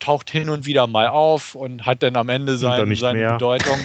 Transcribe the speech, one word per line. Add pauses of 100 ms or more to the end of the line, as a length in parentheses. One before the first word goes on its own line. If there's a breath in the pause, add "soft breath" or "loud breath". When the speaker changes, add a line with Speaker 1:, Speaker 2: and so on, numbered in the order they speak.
Speaker 1:
taucht
hin
und
wieder
mal
auf
und
hat
dann
am
Ende
Speaker 2:
Und
dann
Speaker 1:
sein,
Speaker 2:
nicht
Speaker 1:
seine
Speaker 2:
mehr.
Speaker 1:
Bedeutung.